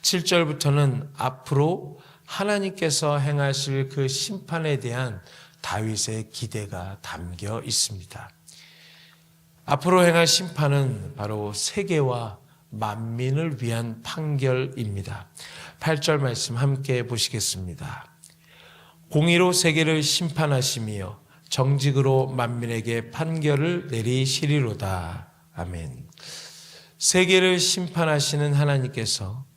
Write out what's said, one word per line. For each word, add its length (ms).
칠 220
절부터는 920
앞으로 800
하나님께서 880
행하실 720
그 180
심판에 720
대한 420
다윗의 680
기대가 720
담겨 640
있습니다. 680
앞으로 400
행할 220
심판은 880
바로 380
세계와 840
만민을 920
위한 400
판결입니다. 1200
팔 220
절 180
말씀 360
함께 520
보시겠습니다. 1000
"공의로 440
세계를 500
심판하시며 1160
정직으로 760
만민에게 840
판결을 800
내리시리로다." 1400
아멘. 540
세계를 600
심판하시는 960
하나님께서 920